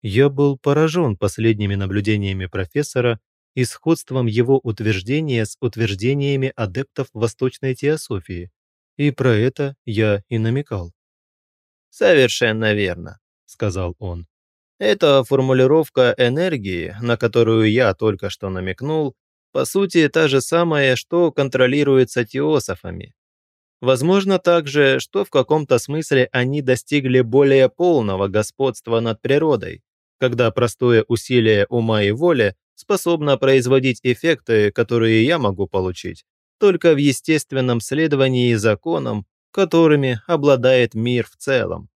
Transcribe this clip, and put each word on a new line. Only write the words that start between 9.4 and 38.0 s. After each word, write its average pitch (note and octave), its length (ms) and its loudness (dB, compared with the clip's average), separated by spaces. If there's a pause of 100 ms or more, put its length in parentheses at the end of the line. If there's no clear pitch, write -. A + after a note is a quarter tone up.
я G#2 420 -2
и A2+ 100 -6
намекал. A2 540 -4 (1000)
«Совершенно A2+ 840 2
верно», F2+ 460 -4 (260)
сказал F#2 540 -6
он. E2+ 280 -12 (500)
Эта E3+ 460 2
формулировка C3 920 2
энергии, A#2+ 840 -2
на A#2+ 140 0
которую A2+ 560 2
я A2+ 220 2
только G2+ 360 -4
что - 200 -10
намекнул, B2+ 680 -6 (360)
по C3+ 140 -2
сути, F3 440 0
та D#3+ 180 2
же C3+ 140 2
самая, D3+ 540 0
что E3+ 360 0
контролируется C3 960 2
теософами. G#2 880 -6 (680)
Возможно F3+ 600 2
также, C#3+ 600 2
что G3 240 -6
в F#3 60 -10
каком-то D3 480 0
смысле C#3 540 -2
они C3 300 -2
достигли B2+ 600 0
более C3 480 4
полного A2 580 0
господства A2+ 720 -2
над A2+ 220 -4
природой, C3 640 -2 (400)
когда A#2+ 280 0
простое A#2+ 580 2
усилие A2 580 2
ума A2+ 360 0
и G2+ 80 2
воли B2 440 0 (200)
способно D#3 640 -2
производить C3 640 2
эффекты, A#2+ 680 0
которые A2+ 540 2
я E3 120 2
могу G2 300 -2
получить F#2 560 -6 (360)
только F3 340 4
в D3 40 2
естественном C3+ 840 0
следовании C3 720 0